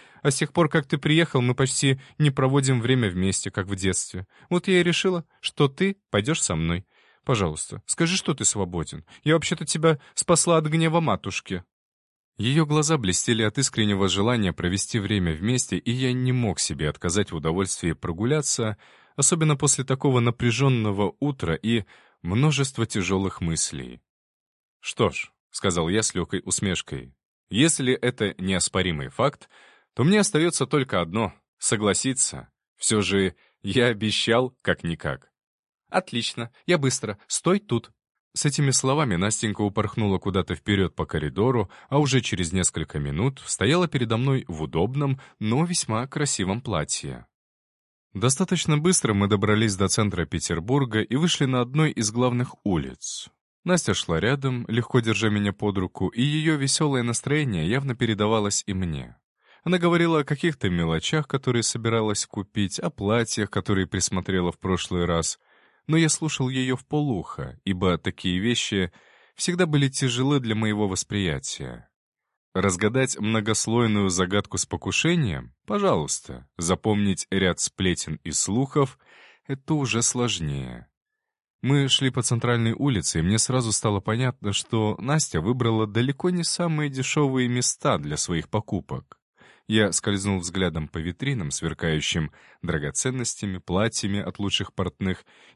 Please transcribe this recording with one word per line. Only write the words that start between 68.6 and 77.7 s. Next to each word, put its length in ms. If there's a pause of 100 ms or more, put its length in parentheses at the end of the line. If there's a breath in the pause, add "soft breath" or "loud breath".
всегда 320
были 220
тяжелы 500
для 160
моего 320
восприятия. 1000 (720)
Разгадать 600
многослойную 920
загадку 480
с 80
покушением? 880 (140)
Пожалуйста. 800 (100)
Запомнить 720
ряд 300
сплетен 640